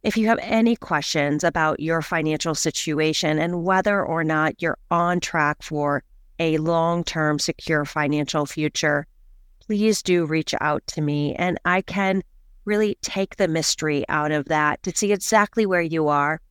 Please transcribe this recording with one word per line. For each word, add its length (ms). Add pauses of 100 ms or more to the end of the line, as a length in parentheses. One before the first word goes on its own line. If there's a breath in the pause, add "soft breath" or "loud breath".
If 120
you 120
have 140
any 360
questions 640
about 380
your 200
financial 540
situation 840
and 260
whether 360
or 220
not 380
you're 160 (120)
on 300
track 440
for 380 (380)
a 200
long-term 800
secure 440
financial 600
future, 600 (540)
please 420
do 240
reach 360
out 260
to 140
me, 340
and 300
I 160
can 420 (400)
really 380
take 340
the 140
mystery 580
out 240
of 140
that 380
to 120
see 160
exactly 540
where 160
you 260
are 320 (120)